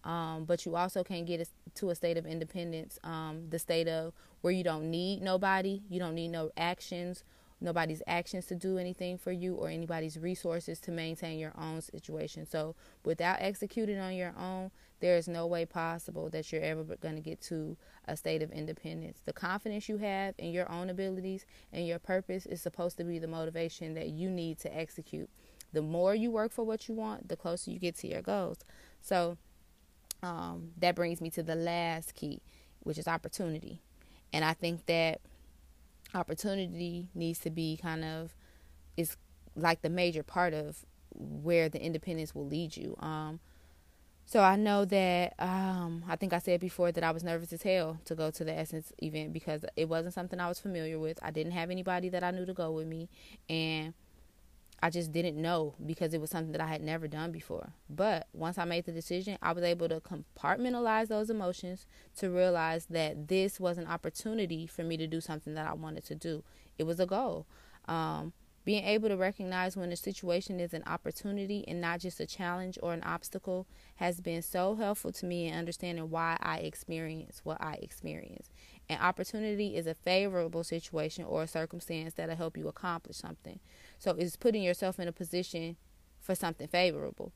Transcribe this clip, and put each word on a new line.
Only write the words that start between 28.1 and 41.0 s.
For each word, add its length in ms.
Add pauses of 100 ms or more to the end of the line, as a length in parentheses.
goals. 360 (420)
So, 380 (840)
um, 560
that 160
brings 260
me 100
to 120
the 140
last 580
key, 280 (380)
which 180
is 100
opportunity. 720 (520)
And 120
I 80
think 340
that 340 (920)
opportunity 1000
needs 280
to 100
be 260
kind 280
of, 320 (600)
is 200 (400)
like 260
the 80
major 320
part 320
of 300 (280)